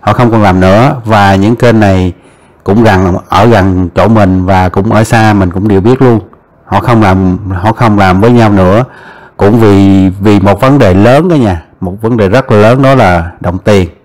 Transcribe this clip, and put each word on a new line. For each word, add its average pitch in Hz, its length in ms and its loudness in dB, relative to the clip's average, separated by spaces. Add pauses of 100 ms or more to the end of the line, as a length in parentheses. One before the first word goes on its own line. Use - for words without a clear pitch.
Họ 104 120 -4
không 120 180 0
còn 110 120 0
làm 92 180 0
nữa 113 440 2
và 101 300 0
những 104 220 0
kênh 117 240 0
này 92 320 0 (520)
cũng 101 180 0
gần, 95 340 0 (120)
ở 98 180 0
gần 95 480 0
chỗ 92 140 0
mình 95 360 0
và 92 240 0
cũng 98 240 -4
ở 110 120 0
xa 110 280 0
mình 95 180 0
cũng 95 180 -4
đều 98 120 0
biết 123 220 0
luôn. 120 180 2 (440)
Họ - 160 -4
không 117 220 0
làm, 92 360 0 (120)
họ 92 220 -4
không 107 260 -2
làm 95 220 0
với 117 100 2
nhau 113 200 2
nữa. 101 340 0 (520)
Cũng 107 240 0
vì, 98 480 2
vì 101 320 0
một 98 200 0
vấn 139 180 2
đề 98 160 2
lớn 127 340 2
đó 175 60 0
nha, 104 280 -2 (180)
một 92 200 -8
vấn 117 160 -4
đề 101 120 0
rất 107 240 -2
là 107 60 2
lớn 120 240 2
đó 135 120 2
là 90 360 0 (100)
đồng 90 180 -6
tiền. 95 300 0 (160)